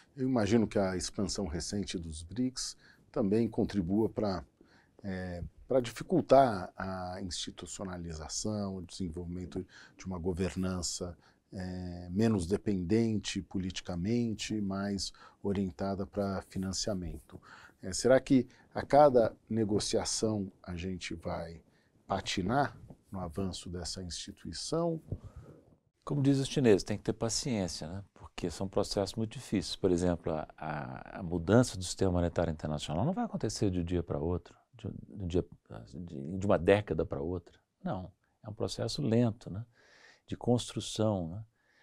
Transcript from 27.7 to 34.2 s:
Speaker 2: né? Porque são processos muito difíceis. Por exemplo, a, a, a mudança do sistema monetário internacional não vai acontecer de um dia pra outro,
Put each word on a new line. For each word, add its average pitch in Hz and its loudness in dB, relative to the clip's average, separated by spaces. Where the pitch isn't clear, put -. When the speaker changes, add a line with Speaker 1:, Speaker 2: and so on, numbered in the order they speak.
Speaker 2:
né? 98 -8
Porque - -8
são 95 -4
processos 98 0
muito 113 -4
difíceis. - -2
Por 92 2
exemplo, 87 2
a, 78 -4
a, - -8
a 104 -8
mudança 90 4
do 92 -6
sistema 95 0
monetário 87 2
internacional 78 -2
não 190 0
vai 233 -4
acontecer 113 -2
de 90 0
um 85 0
dia 87 0
pra 76 -4
outro, 82 -4